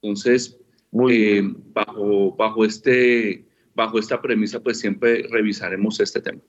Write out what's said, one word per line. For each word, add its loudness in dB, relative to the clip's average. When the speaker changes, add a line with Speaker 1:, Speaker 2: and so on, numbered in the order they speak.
Speaker 1:
Entonces, -2
Speaker 2:
Muy 2
Speaker 1:
eh, 4
Speaker 2:
bien. -6
Speaker 1:
bajo, -2
bajo 0
este, 0
bajo 0
esta -4
premisa, -2
pues -4
siempre 0
revisaremos -2
este -2
tema. -10